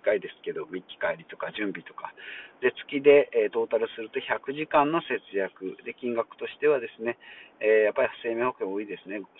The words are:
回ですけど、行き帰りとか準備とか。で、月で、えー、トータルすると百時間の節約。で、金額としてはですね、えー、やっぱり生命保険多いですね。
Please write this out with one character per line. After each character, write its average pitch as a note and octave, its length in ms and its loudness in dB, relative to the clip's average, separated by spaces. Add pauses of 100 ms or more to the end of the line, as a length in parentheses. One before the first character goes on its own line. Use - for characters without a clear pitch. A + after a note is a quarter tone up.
回 G#2 160 2
で - 120 -6
す - 120 -18
け F2 100 -6
ど、 D#2+ 140 -6
行 F#2 160 -8
き - 160 -20
帰 F#2+ 200 -2
り E2+ 80 -20
と - 100 -16
か F#2+ 160 -8
準 G#2 180 -4
備 E2 140 -12
と - 100 -20
か。 - 180 -12 (480)
で、 B2 120 2
月 - 300 -8
で、 C#3+ 280 8
え A2 160 2
ー、 G2 60 -2
ト A2+ 140 -2
ー - 40 -14
タ A2+ 80 2
ル A2+ 160 0
す A2+ 60 -14
る A2 100 -10
と G#2 80 -6
百 A2 340 -6
時 D3+ 140 -6
間 D3 240 4
の E3+ 120 0
節 A#2 180 -4 (160)
約。 F#2+ 480 -4
で、 A#2 100 -10
金 A#2+ 200 -6
額 A#2 240 -4
と A#2 100 -8
し - 100 -14
て D3 80 0
は C#3+ 140 4
で A2+ 160 -10
す A2+ 80 -10
ね、 A#2 140 -4 (420)
え A2 60 0
ー、 A2 180 8
や G#2 60 4
っ - 40 -12
ぱ C3 100 2
り A#2 40 0 (160)
生 A#2 100 -2
命 A#2+ 120 -2
保 B2 120 0
険 F#2+ 140 -4
多 G2+ 80 -4
い A2 60 -8
で F#2 120 -10
す - 100 -18
ね。 G2 140 -8 (180)